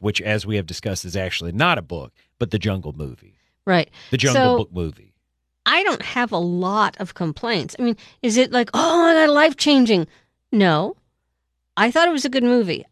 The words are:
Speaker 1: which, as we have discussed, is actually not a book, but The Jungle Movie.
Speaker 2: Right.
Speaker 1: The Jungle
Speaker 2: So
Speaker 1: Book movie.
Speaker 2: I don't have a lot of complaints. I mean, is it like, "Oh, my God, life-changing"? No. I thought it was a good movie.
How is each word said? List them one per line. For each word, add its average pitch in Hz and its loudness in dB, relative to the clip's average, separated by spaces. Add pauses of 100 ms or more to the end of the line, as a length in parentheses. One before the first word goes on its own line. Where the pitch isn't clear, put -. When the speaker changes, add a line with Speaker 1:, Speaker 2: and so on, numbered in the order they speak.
Speaker 1:
which, 104 -4
as 104 -4
we 107 -4
have 95 -4
discussed, 87 -8
is 87 -10
actually 85 -6
not 151 -2
a 92 -10
book, 76 -12 (280)
but 120 -4
The 107 -2
Jungle 92 -4
Movie. 65 -14 (260)
Speaker 2:
Right. 180 0 (220)
Speaker 1:
The 135 -2
Jungle 135 2
Speaker 2:
So 254 4
Speaker 1:
Book 110 -6
movie. 85 -10 (520)
Speaker 2:
I 330 0
don't 349 -2
have 240 -4
a 185 -2
lot 180 -2
of 190 -10
complaints. 185 -6
I 247 -4
mean, 233 -2 (260)
is 226 0
it 254 4
like, 233 0
"Oh, 330 2
my 330 6
God, 311 4
life-changing"? 269 4 (440)
No. 190 2 (800)
I 220 2
thought 330 4
it 349 0
was 277 -4
a 277 -2
good 254 0
movie. 240 0